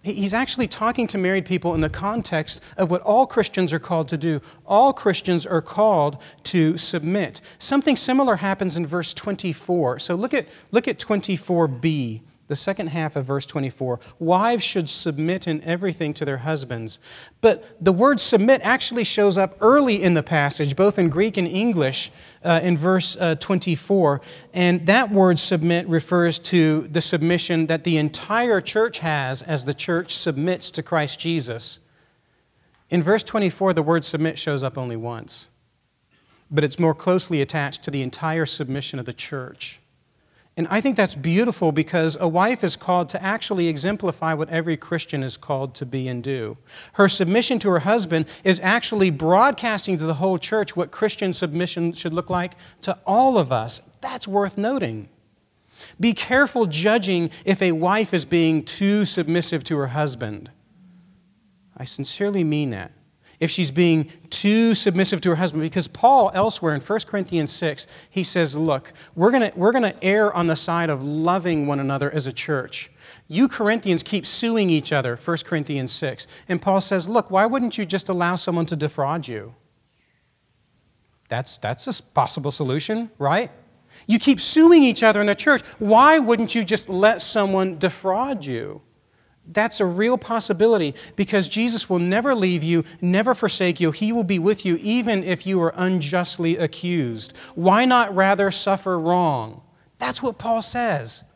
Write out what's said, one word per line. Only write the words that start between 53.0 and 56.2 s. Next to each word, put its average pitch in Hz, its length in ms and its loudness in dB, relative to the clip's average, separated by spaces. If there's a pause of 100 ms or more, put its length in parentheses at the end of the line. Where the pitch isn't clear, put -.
all 240 300 4
of 131 160 2
us. 113 280 -4 (200)
That's - 260 -10
worth 196 300 -2
noting. 202 500 -4 (960)
Be 226 100 4
careful 254 540 2